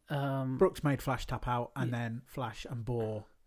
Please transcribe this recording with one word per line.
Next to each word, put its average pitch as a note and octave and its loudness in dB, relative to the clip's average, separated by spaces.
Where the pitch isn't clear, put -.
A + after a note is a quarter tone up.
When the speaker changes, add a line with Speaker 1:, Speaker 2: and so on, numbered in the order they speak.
Speaker 1:
um, C3+ 0
Speaker 2:
Brooks - 4
made C#3+ 4
Flash B2+ 0
tap B2+ -4
out, A#2+ 0
and B2 0
Speaker 1:
Yeah. A#2+ 0
Speaker 2:
then A#2 -2
Flash - -8
and A#2 -6
Boar A2 -2